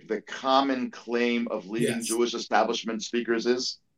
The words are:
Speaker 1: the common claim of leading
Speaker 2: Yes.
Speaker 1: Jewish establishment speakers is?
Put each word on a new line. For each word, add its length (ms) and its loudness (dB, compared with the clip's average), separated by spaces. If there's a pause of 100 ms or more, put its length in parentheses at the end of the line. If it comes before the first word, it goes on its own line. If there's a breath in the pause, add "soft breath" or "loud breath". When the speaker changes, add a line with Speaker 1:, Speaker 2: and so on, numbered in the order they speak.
Speaker 1:
the 140 -2
common 720 2
claim 560 0
of 180 -6
leading 300 0
Speaker 2:
Yes. 100 -6
Speaker 1:
Jewish 280 0
establishment 680 0
speakers 440 -2
is? 320 0 (200)